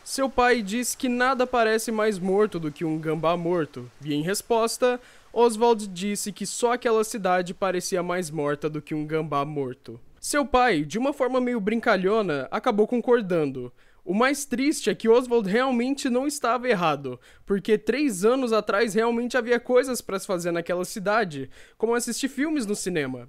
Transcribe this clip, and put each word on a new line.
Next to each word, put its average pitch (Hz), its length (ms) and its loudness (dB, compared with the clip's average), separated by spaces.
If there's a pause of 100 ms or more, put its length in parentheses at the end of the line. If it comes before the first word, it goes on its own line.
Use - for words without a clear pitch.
Seu 269 260 -2
pai 247 320 4
diz 226 360 -4
que 269 120 -2
nada 247 380 2
parece 226 460 2
mais 214 260 0
morto 190 400 2
do 156 140 -4
que - 120 -8
um 156 140 -2
gambá 160 380 0
morto, 165 520 -4 (160)
e 147 80 -4
em 147 100 -2
resposta, 226 760 0 (320)
Oswald 233 540 2
disse 196 460 -6
que 196 140 -10
só 240 260 -2
aquela 226 320 0
cidade 185 500 -2
parecia 180 480 -2
mais 175 260 -4
morta 147 400 -4
do 151 140 -8
que - 120 -8
um 151 120 -4
gambá 151 380 -2
morto. 131 560 -8 (200)
Seu 285 240 0
pai, 233 380 4
de 151 160 -4
uma 277 140 0
forma 254 280 0
meio 247 200 0
brincalhona, 196 880 0
acabou 214 380 2
concordando. 175 840 0 (360)
O 175 60 0
mais 262 300 2
triste 277 440 0
é 180 60 2
que 220 140 -2
Oswald 233 420 4
realmente 254 580 0
não 254 200 0
estava 247 400 -2
errado, 147 500 0 (260)
porque 202 320 2
três 226 480 0
anos 247 280 2
atrás 214 420 2
realmente 233 420 0
havia 240 220 2
coisas 247 420 2
pra 190 160 -6
se - 120 -8
fazer 175 240 -2
naquela 175 320 -2
cidade, 185 640 -2 (260)
como 226 160 0
assistir 240 360 -2
filmes 285 380 -2
no 202 100 -2
cinema, 135 520 -4